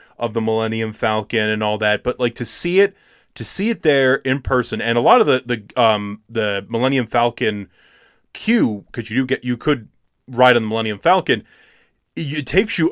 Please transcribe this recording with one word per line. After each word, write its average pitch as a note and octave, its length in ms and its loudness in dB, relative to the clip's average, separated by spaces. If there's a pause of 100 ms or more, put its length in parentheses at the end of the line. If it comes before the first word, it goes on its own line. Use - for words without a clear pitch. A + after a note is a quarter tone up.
(200)
of A2+ 140 -4
the A2+ 60 0
Millennium A2 520 -2
Falcon A2 560 -2
and G#2+ 160 -2
all G#2+ 140 -2
that. G#2+ 260 0
But, B2 160 -4
like, A#2+ 160 0
to A#2+ 80 -8
see F3 340 -2
it, G3 180 4 (380)
to A2+ 100 -10
see G#3+ 260 -2
it - 120 -4
there C3+ 340 2
in C3+ 240 -4
person, A#2+ 400 -4
and A#2 160 -2
a A#2+ 40 2
lot G#3 200 4
of G#3+ 60 4
the, B2+ 180 2
the, A#2+ 380 -4
um, G#2 460 0
the G#2 400 -4
Millennium B2 400 -2
Falcon A#2 600 -2 (640)
queue, C3+ 600 0
'cause A2+ 180 -8
you B2 120 0
do B2+ 40 -2
get, C3 160 -4
you B2 140 -2
could B2 320 -2 (400)
ride B2 260 6
on A#2 80 2
the A2 60 -4
Millennium A2 320 -2
Falcon, D#3+ 420 2 (720)
it D3 320 -6
takes G#3+ 320 0
you E3 140 2